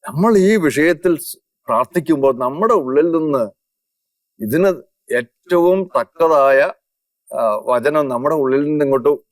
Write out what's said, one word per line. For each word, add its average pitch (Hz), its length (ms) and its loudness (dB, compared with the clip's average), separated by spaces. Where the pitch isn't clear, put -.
നമ്മൾ 196 300 0
ഈ 196 180 4
വിഷയത്തിൽ 160 640 0
സ്-, - 200 -16
പ്രാർത്ഥിക്കുമ്പോൾ 135 720 0
നമ്മുടെ 151 340 -2
ഉള്ളിൽ 151 380 0
നിന്ന് 147 380 -2
ഇതിന് 156 340 0
ഏറ്റവും 175 760 0
തക്കതായ, 143 720 2
ആ, 110 220 -2
വചനം 127 520 -2
നമ്മുടെ 131 280 -4
ഉള്ളിൽ 139 280 0
നിന്ന് 147 220 -2
ഇങ്ങോട്ട് 135 320 0